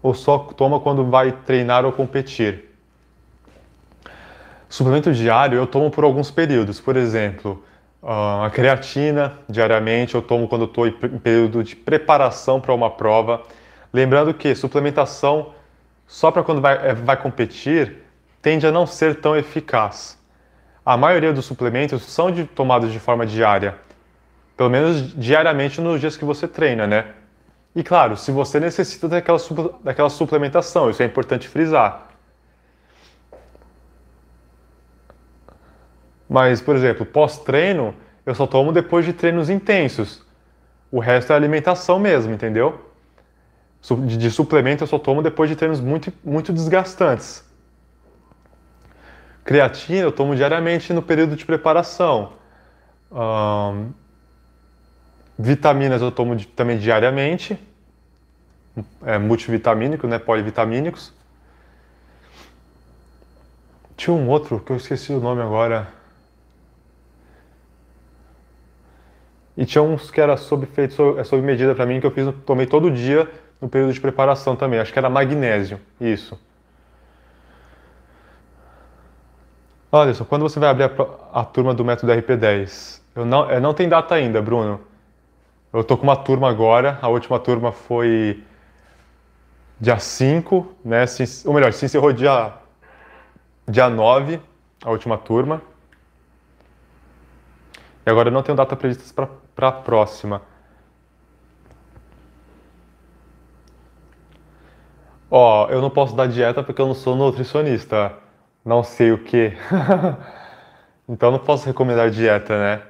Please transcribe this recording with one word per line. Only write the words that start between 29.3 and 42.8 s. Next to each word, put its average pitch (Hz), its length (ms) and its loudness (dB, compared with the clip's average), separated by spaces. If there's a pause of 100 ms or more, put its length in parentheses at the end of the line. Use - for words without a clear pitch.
supl-, 165 440 -6
daquela 143 260 0
suplementação, 147 800 0
isso 110 140 -2
é 123 40 2
importante 123 420 -4
frisar. 143 600 0 (4000)
Mas, 127 320 4
por 147 160 2
exemplo, 120 300 0
pós-treino, 151 880 0 (320)
eu 127 80 -4
só 131 120 -2
tomo 135 260 2
depois 170 320 2
de 175 80 -4
treinos 170 360 -2
intensos. 185 800 -2 (640)
O 127 80 -2
resto 123 340 2
é 151 40 6
alimentação 156 600 2
mesmo, 139 360 2
entendeu? 113 500 -2 (960)